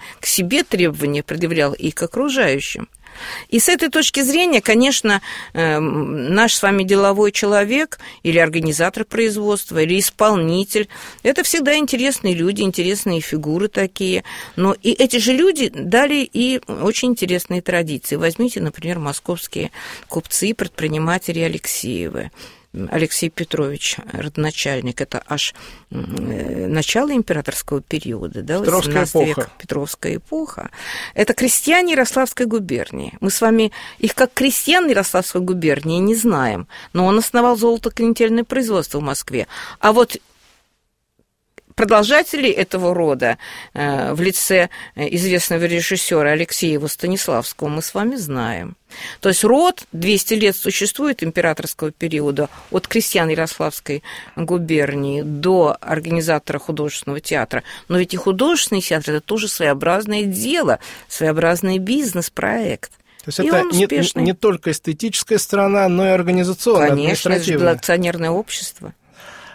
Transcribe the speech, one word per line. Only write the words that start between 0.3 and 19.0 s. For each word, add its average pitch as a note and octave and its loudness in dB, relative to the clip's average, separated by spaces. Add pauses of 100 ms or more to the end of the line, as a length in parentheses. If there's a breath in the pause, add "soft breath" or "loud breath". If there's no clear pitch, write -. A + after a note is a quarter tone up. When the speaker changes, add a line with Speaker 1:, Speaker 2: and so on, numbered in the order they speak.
Speaker 1:
требования D3+ 0
предъявлял D#3+ 0
и - -4
к - -6
окружающим. A3 -2 (640 loud breath)
И A3+ 2
с C#4 2
этой E4 2
точки D4 0
зрения, D4 2
конечно, A3+ 2 (320 loud breath)
эм, D3+ -2
наш A3 4
с - -2
вами G3 2
деловой G3 4
человек G#3 0 (240 loud breath)
или E3 2
организатор E3 2
производства, G#3 0
или F3 2
исполнитель — G3 2 (360 loud breath)
это C#4+ 2
всегда D4 2
интересные B3+ 0
люди, F#3+ 0
интересные F#3 -2
фигуры D#3 -2
такие. F#3 -2 (320 loud breath)
Но F#3+ 2
и A#3 2
эти B3 4
же A#3 2
люди D4 4
дали B3 2
и B3 0
очень G#3+ -2
интересные F3+ -2
традиции. E3+ -2
Возьмите, F3+ -2
например, E3 -4
московские - -6 (380 loud breath)